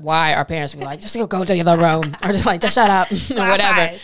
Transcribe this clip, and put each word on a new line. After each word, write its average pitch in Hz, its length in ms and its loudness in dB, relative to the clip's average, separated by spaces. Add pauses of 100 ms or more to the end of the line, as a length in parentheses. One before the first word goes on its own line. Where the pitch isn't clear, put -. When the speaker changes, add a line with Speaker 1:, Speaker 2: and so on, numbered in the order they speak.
Speaker 1:
why 156 340 2
our 143 100 0
parents 151 300 -8
be 143 100 -10
like, 143 160 -10
"Just - 140 -6
go, 233 120 -4
go 185 180 -2
to 190 80 -2
the 175 80 0
other 170 180 4
room," 160 440 0
or 202 100 -2
just, 196 140 0
like, 180 140 0
"Just - 140 0
shut 220 160 4
up," 185 180 2
<laughs> 196 200 -4
Speaker 2:
Go 214 200 -2
Speaker 1:
whatever. 196 320 4
Speaker 2:
outside. 170 240 -2